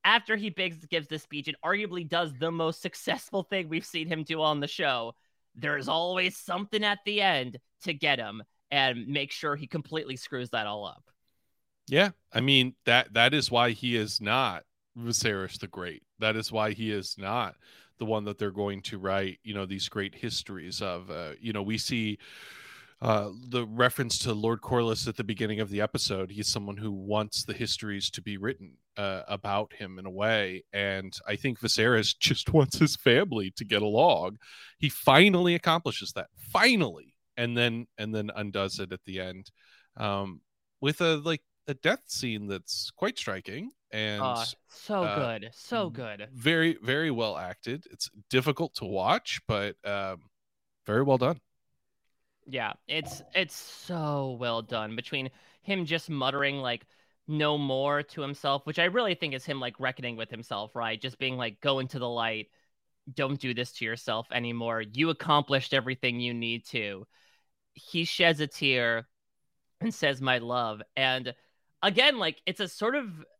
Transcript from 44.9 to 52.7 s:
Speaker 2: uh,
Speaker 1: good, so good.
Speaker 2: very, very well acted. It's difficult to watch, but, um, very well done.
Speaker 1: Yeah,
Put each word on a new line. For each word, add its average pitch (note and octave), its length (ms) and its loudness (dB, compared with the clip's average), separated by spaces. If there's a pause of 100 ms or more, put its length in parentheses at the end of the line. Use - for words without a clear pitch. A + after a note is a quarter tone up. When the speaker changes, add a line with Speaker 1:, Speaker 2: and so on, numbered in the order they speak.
Speaker 2:
uh, A2+ 340 -2
Speaker 1:
good, G#2 140 -12
so A3 360 -4
good. A2+ 440 -10
Speaker 2:
very, D#3+ 500 2
very C#3+ 300 0
well A2 240 0
acted. F#2+ 560 -8
It's - 180 -6 (180)
difficult C#3+ 480 2
to - 100 -8
watch, G2 600 0
but, G#2 380 0
um, G2 460 -4 (540)
very A2 180 2
well C#3 160 6
done. C3+ 220 2 (1080)
Speaker 1:
Yeah, A#2+ 260 -4 (160)